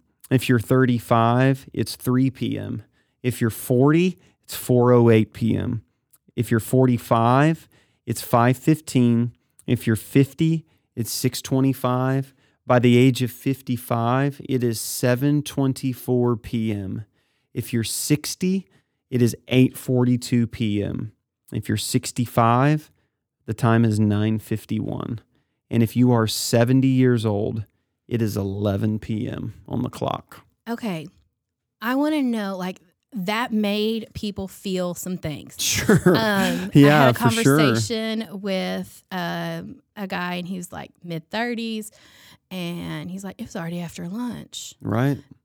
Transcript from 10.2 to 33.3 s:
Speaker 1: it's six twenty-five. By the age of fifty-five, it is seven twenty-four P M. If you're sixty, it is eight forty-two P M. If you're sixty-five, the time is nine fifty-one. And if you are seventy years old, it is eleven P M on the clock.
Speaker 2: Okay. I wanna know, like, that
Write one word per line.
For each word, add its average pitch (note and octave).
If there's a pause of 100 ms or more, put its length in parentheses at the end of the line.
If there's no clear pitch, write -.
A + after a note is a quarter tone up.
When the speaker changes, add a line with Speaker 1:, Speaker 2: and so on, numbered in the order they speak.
Speaker 1:
it's A#2
six -
twenty-five. C3 (320)
By B2
the A#2+
age B2
of A#2+
fifty-five, B2+
it B2
is A#2
seven C#3
twenty-four B2+
P A2
M. G#2 (480)
If -
you're A2+
sixty, F#3 (440)
it B2+
is A#2 (120)
eight B2+
forty-two B2
P G#2
M. - (400)
If -
you're A2
sixty-five, B2+ (540)
the A2+
time A2+
is G#2+
nine G#2+
fifty-one. A2 (500)
And A#2
if A2+
you B2
are A2+
seventy B2+
years B2+
old, G#2+ (420)
it A#2
is G#2
eleven G2+
P G#2+
M - (140)
on -
the -
clock. - (240)
Speaker 2:
Okay. G3+ (720)
I A#3+
wanna D4
know, G#3+
like, F#3 (320)
that G#3+